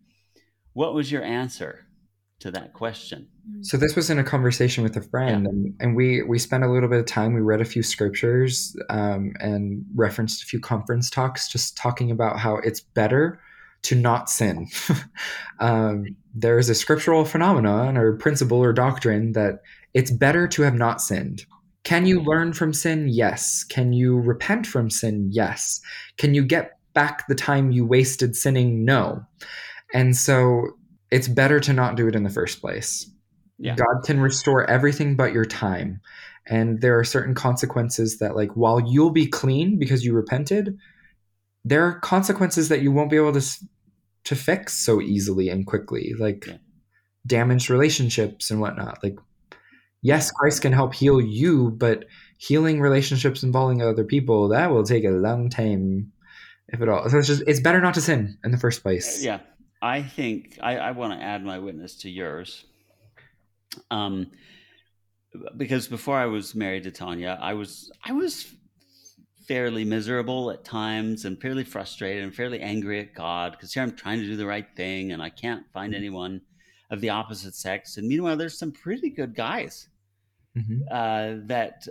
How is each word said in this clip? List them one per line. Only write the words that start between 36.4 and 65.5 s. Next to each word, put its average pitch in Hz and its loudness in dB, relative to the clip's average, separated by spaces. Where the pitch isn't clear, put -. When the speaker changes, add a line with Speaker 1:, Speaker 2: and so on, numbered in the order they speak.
Speaker 2:
And 113 0
there 120 6
are 117 4
certain 127 0
consequences 120 -2
that, 107 -2
like, 104 -2
while 117 4
you'll 139 4
be 156 4
clean 160 0
because 131 0
you 120 2
repented, 147 0
there 147 4
are 175 0
consequences 185 2
that 143 2
you 139 4
won't 147 2
be 151 4
able 151 6
to 139 4
s-, - -4
to 135 -2
fix - -2
so 110 2
easily 98 0
and 95 -2
quickly, 98 -4
like 104 -2
Speaker 1:
Yeah. 90 -16
Speaker 2:
damaged 123 2
relationships 120 2
and 107 0
whatnot. - -6
Like, 101 -4
yes, 147 4
Speaker 1:
Yeah. - -14
Speaker 2:
Christ 147 2
can 135 4
help 131 2
heal 135 6
you, 123 2
but 113 0
healing 156 2
relationships 135 2
involving 127 2
other 113 2
people, 117 2
that 151 4
will 113 4
take 113 2
a 95 4
long 117 0
time, 101 -2
if 117 -6
at 113 0
all. 107 0
So 147 4
it's 139 2
just, 143 0
it's 143 2
better 170 4
not 180 2
to 165 0
sin 123 -2
in 113 -2
the 123 0
first 120 -2
place. 92 -4
Speaker 1:
Uh, 135 -4
yeah. 101 -6
I 131 -4
think 123 -8
I, 123 -4
I 92 -6
wanna 120 -8
add 98 -10
my 95 -10
witness 92 -14
to 95 -14
yours. 87 -12
Um, 98 -6